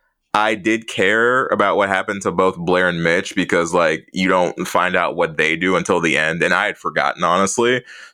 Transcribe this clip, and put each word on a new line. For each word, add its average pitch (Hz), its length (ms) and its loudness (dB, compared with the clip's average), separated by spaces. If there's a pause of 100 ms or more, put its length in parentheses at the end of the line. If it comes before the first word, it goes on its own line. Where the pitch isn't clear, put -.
(340)
I 107 200 0
did 110 340 -2
care 113 600 0
about 101 300 2
what 98 120 2
happened 98 320 -2
to 101 100 -2
both 92 260 0
Blair 90 300 2
and 85 160 -2
Mitch 87 320 0
because, 87 380 0
like, 82 400 0
you 92 160 0
don't 90 380 0
find 90 280 0
out 80 200 0
what 82 220 -2
they 78 180 0
do 90 200 0
until 87 240 0
the 80 160 2
end. 78 280 0
And 90 100 2
I 98 140 2
had 92 100 -6
forgotten, 76 460 -4
honestly. 98 600 2 (300)